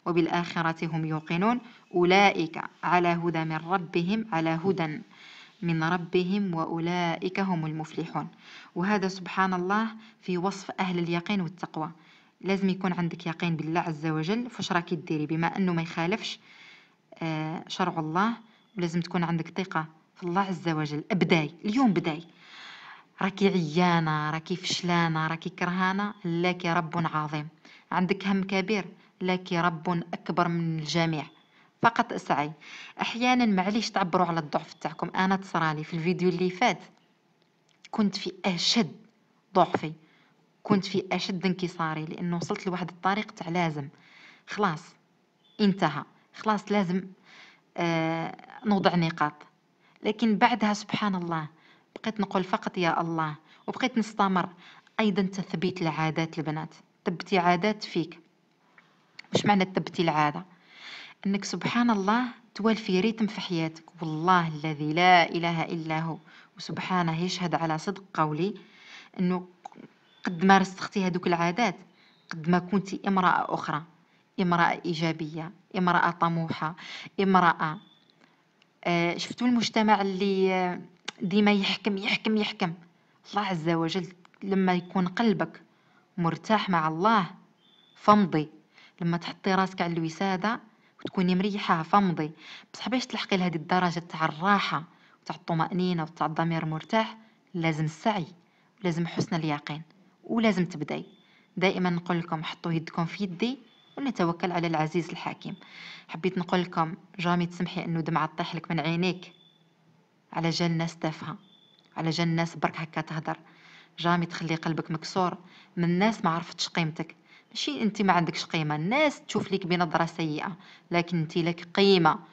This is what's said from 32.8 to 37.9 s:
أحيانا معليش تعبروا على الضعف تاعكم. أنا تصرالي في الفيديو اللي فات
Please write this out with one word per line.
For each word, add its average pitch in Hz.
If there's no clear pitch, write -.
أحيانا 247
معليش 208
تعبروا 180
على 165
الضعف 156
تاعكم. -
أنا 190
تصرالي 160
في -
الفيديو 175
اللي 180
فات 185